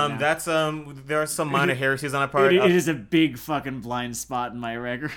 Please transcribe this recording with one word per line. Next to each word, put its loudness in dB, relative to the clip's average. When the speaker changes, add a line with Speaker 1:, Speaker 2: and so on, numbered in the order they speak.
Speaker 1:
um, 0
Speaker 2:
now. -6
Speaker 1:
that's, 0
um, -2
there 0
are 0
some -4
minor 2
Speaker 2:
It, -4
Speaker 1:
heresies 0
on 0
our 0
part. 4
Speaker 2:
it, 6
Speaker 1:
Uh, 6
Speaker 2:
it 6
is 4
a 0
big 2
fucking -4
blind -6
spot -4
in -10
my -6
record. -6